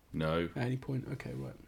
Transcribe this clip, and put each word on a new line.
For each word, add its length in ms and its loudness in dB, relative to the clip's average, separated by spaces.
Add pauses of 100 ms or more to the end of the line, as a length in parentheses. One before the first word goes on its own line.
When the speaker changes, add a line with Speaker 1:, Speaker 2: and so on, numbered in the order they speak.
(120)
Speaker 1:
No. 440 4
Speaker 2:
At 100 2
any 100 2
point? 360 -2
Okay, 220 -6
right. 200 -6 (140)